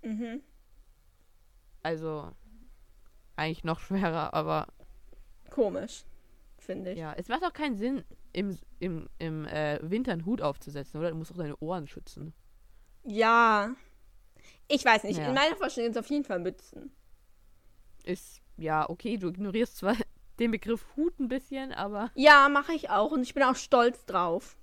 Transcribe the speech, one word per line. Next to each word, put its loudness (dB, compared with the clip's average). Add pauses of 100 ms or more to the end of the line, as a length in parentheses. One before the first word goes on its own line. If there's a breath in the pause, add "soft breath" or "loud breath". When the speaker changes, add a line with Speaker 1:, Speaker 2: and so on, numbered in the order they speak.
Speaker 1:
Mhm. -8 (1400)
Speaker 2:
Also -6 (1040)
eigentlich -4
noch -2
schwerer, -2
aber 0 (840)
Speaker 1:
Komisch, -2 (540)
finde -10
ich. -10
Speaker 2:
ja, -10
es -10
macht -2
auch -2
keinen -4
Sinn, -4 (280)
im, -4 (220)
im, -6 (100)
im, -6
äh, -2 (100)
Winter -2
einen -4
Hut -2
aufzusetzen, -6
oder? -2
Du -6
musst -10
auch -14
deine -6
Ohren -6
schützen. -14 (680)
Speaker 1:
Ja. 4 (920 soft breath)
Ich 2
weiß 6
nicht, -2
Speaker 2:
Ja. -2
Speaker 1:
in 0
meiner 4
Vorstellung -4
sind -4
es -8
auf -10
jeden 0
Fall -4
Mützen. -10 (1120)
Speaker 2:
Ist, -10 (140)
ja, -2
okay, -6
du -4
ignorierst -4
zwar 2
<laughs> -10
den 2
Begriff -4 (120)
Hut -2
ein -2
bisschen, -6
aber -6
Speaker 1:
Ja, 12
mache 2
ich -6
auch 2
und 0
ich -6
bin 4
auch 4
stolz 2
drauf. -2